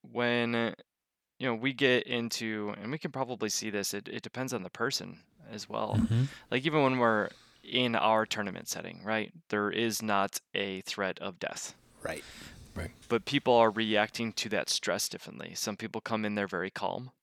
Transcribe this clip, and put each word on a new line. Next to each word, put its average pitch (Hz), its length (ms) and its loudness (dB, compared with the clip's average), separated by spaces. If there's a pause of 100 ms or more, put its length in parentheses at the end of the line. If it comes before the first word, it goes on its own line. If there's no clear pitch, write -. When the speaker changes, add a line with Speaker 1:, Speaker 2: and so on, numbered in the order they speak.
(120)
Speaker 1:
when, 120 420 2
uh, 117 200 0 (640)
you 131 80 -2
know, 117 80 2
we 131 180 0
get 127 300 6
into, 110 760 -2
and 110 100 -6
we 160 60 -4
can 156 140 -6
probably 120 380 -2
see 110 200 -2
this, 101 240 -2
it, 101 140 -8
it 110 140 -8
depends 127 320 -6
on 101 100 -4
the 90 60 -10
person 104 500 -4 (320)
as 107 160 -12
well. 110 320 -2
Speaker 2:
Mm-hmm. 113 240 4 (280)
Speaker 1:
Like, 131 140 0
even 151 180 4
when 131 160 4
we're 110 300 4 (340)
in 123 320 2
our 110 300 4
tournament 98 420 -4
setting, 90 360 -8
right, 107 280 -2 (180)
there 104 220 2
is 113 320 0
not 101 360 2 (140)
a 98 280 -2
threat - 380 -4
of 95 200 -8
death. - 340 -6 (300)
Speaker 2:
Right. - 200 -6 (520)
Speaker 3:
Right. 85 160 -6 (180)
Speaker 1:
But 117 160 0
people 131 300 4
are 113 160 10
reacting 110 600 0
to - 160 -6
that 98 200 0
stress - 400 0
differently. - 460 -12
Some 104 200 -4
people 110 260 -6
come 110 220 -2
in 104 120 -2
there 101 120 0
very 92 220 -2
calm. 101 420 -6 (120)